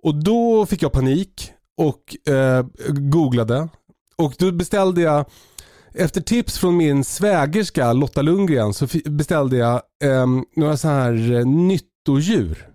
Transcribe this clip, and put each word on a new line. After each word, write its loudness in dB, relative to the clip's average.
Och 0
då 2
fick -4
jag -2
panik -2
och, -4
eh, 2
googlade. 0
Och -2
då 2
beställde 0
jag, 2
efter -2
tips -2
från 2
min 2
svägerska 0
Lotta 0
Lundgren, 2
så -4
fi-, -4
beställde 0
jag, 0
ehm, 0
några 0
så -2
här, 0
eh, 2
nyttodjur. 0